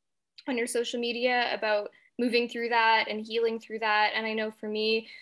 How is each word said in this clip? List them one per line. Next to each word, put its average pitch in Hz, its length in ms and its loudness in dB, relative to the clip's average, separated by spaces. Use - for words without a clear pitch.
on 240 100 -2
your 233 80 0
social 240 340 -4
media 240 540 0
about 208 360 -2
moving 240 300 2
through 233 220 -4
that 226 380 4
and 214 180 -6
healing 226 340 0
through 220 200 -10
that. 214 340 2
And 220 120 -2
I 220 80 -2
know 220 160 -2
for 220 180 -10
me, 220 400 0